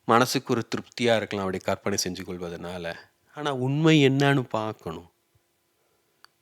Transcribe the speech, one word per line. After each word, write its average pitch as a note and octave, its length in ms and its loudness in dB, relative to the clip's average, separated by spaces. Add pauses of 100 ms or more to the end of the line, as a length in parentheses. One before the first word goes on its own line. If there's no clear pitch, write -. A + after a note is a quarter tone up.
மனசுக்கு B2 480 2
ஒரு A#2 220 -2
திருப்தியா A#2 400 -2
இருக்கலாம் G2+ 300 -4
அப்படி F#2 180 -6
கற்பனை G2 400 -4
செஞ்சு F#2 220 -8
கொள்வதனால. F2 680 -10 (400)
ஆனா, D3 180 -6
உண்மை C#3+ 540 4
என்னன்னு C#3 340 4
பார்க்கணும். A2 680 -8 (1300)